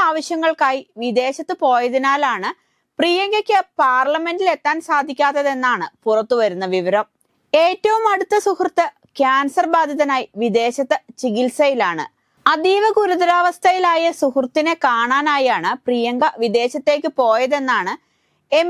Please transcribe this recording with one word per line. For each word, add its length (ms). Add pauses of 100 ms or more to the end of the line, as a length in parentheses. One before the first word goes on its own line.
ആവശ്യങ്ങൾക്കായി 720 (240)
വിദേശത്ത് 600
പോയതിനാലാണ് 840 (480)
പ്രിയങ്കയ്ക്ക് 600 (240)
പാർലമെന്റിൽ 760
എത്താൻ 220 (100)
സാധിക്കാത്തതെന്നാണ് 960 (180)
പുറത്തുവരുന്ന 640 (100)
വിവരം. 300 (600)
ഏറ്റവും 380 (100)
അടുത്ത 200 (120)
സുഹൃത്ത് 400 (340)
ക്യാൻസർ 460 (100)
ബാധിതനായി 500 (160)
വിദേശത്ത് 540 (240)
ചികിത്സയിലാണ്. 840 (480)
അതീവ 320 (120)
ഗുരുതരാവസ്ഥയിലായ 1080 (160)
സുഹൃത്തിനെ 520 (120)
കാണാനായാണ് 840 (160)
പ്രിയങ്ക 380 (180)
വിദേശത്തേക്ക് 760
പോയതെന്നാണ് 760 (680)
എം 100